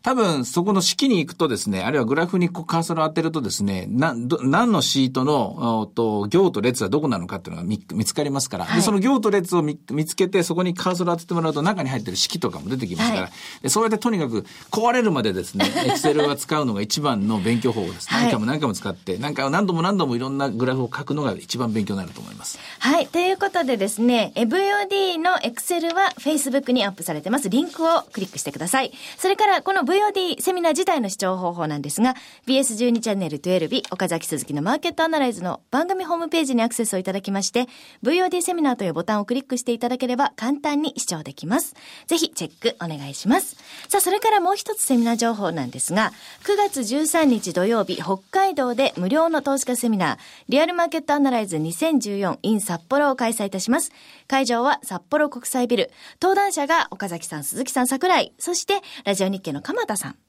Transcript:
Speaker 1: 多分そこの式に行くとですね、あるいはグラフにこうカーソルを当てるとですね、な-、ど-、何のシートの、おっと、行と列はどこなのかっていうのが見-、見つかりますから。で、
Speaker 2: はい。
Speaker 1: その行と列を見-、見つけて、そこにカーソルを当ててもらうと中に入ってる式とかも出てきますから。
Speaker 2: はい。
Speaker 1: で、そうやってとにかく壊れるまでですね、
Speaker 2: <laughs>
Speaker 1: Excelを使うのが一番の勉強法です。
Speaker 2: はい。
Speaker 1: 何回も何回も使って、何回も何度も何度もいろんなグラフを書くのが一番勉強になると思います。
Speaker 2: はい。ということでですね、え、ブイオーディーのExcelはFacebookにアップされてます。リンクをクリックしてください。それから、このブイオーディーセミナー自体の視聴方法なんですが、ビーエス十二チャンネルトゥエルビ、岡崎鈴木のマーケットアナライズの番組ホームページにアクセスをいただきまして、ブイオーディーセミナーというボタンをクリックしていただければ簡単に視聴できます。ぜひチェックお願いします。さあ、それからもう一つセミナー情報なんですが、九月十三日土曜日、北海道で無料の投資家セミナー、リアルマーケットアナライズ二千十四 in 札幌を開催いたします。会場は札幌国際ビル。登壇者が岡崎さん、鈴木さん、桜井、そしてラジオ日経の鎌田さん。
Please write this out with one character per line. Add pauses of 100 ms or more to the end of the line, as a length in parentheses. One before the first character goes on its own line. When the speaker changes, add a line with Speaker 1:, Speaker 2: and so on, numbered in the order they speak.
Speaker 1:
多
分
そ
こ
の
式
に
行
く
と
で
す
ね、
あ
る
い
は
グ
ラ
フ
に
こ
う
カ
ー
ソ
ル
を
当
て
る
と
で
す
ね、
な-、
ど-、
何
の
シ
ー
ト
の、
お
っ
と、
行
と
列
は
ど
こ
な
の
か
っ
て
い
う
の
が
見-、 (100)
見
つ
か
り
ま
す
か
ら。
で、
Speaker 2:
は
い。
Speaker 1:
そ
の
行
と
列
を
見-、 (140)
見
つ
け
て、
そ
こ
に
カ
ー
ソ
ル
を
当
て
て
も
ら
う
と
中
に
入
っ
て
る
式
と
か
も
出
て
き
ま
す
か
ら。
Speaker 2:
は
い。 (320)
Speaker 1:
で、
そ
う
や
っ
て
と
に
か
く (260)
壊
れ
る
ま
で
で
す
ね、
Speaker 2:
<laughs>
Speaker 1:
Excel
を
使
う
の
が
一
番
の
勉
強
法
で
す。
Speaker 2:
は
い。
Speaker 1:
何
回
も
何
回
も
使
っ
て、
何
回
も
何
度
も
何
度
も
い
ろ
ん
な
グ
ラ
フ
を
書
く
の
が
一
番
勉
強
に
な
る
と
思
い
ま
す。 (200)
Speaker 2:
は
い。
と
い
う
こ
と
で
で
す
ね、
え、
ブ
イ
オ (220)
ー
デ
ィ
ー
の
Excel
は
Facebook
に
ア
ッ
プ
さ
れ
て
ま
す。
リ
ン
ク
を
ク
リ
ッ
ク
し
て
く
だ
さ
い。 (260)
そ
れ
か
ら、
こ
の
ブ
イ
オ
ー
デ
ィ
ー
セ
ミ
ナ
ー
自
体
の
視
聴
方
法
な
ん
で
す
が、 (300)
ビ
ー
エ
ス
十
二
チ
ャ
ン
ネ
ル
ト
ゥ
エ
ル
ビ、
岡
崎
鈴
木
の
マ
ー
ケ
ッ
ト
ア
ナ
ラ
イ
ズ
の (100)
番
組
ホ
ー
ム
ペ
ー
ジ
に
ア
ク
セ
ス
を
い
た
だ
き
ま
し
て、 (340)
ブ
イ
オ
ー
デ
ィ
ー
セ
ミ
ナ
ー
と
い
う
ボ
タ
ン
を
ク
リ
ッ
ク
し
て
い
た
だ
け
れ
ば
簡
単
に
視
聴
で
き
ま
す。 (320)
ぜ
ひ
チ
ェ
ッ
ク
お
願
い
し
ま
す。 (320)
さ
あ、
そ
れ
か
ら
も
う
一
つ
セ
ミ
ナ
ー
情
報
な
ん
で
す
が、 (300)
九
月
十
三
日
土
曜
日、
北 (140)
海
道
で
無
料
の
投
資
家
セ
ミ
ナ
ー、 (320)
リ
ア
ル
マ
ー
ケ
ッ
ト
ア
ナ
ラ
イ
ズ
二
千
十
四
in
札
幌
を
開
催
い
た
し
ま
す。 (360)
会
場
は
札
幌
国
際
ビ
ル。 (300)
登
壇
者
が
岡
崎
さ
ん、
鈴
木
さ
ん、
桜
井、
そ
し
て (220)
ラ
ジ
オ
日
経
の
鎌
田
さ
ん。 (140)